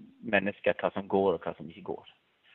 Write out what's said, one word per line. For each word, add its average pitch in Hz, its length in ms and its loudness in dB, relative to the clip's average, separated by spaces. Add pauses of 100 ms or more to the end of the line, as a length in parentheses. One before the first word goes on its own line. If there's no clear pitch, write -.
(200)
mennesker 101 540 2
hva - 180 0
som 98 160 -6
går 98 280 4
og - 100 -8
hva 85 100 -6
som 76 120 -14
ikke 90 160 -16
går. - 280 -8 (420)